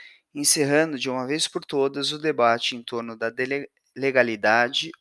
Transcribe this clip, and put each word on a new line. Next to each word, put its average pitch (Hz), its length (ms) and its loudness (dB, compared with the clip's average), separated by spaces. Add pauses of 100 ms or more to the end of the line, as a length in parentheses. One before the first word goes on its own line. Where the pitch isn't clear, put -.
(340)
encerrando 147 640 2
de 127 120 -4
uma 127 180 -4
vez 156 200 -2
por - 180 -8
todas 139 460 -2
o 151 80 -8
debate 123 560 2
em 117 80 -12
torno 117 340 -8
da 113 120 -2
dele-, 131 400 -4 (260)
legalidade 120 1040 2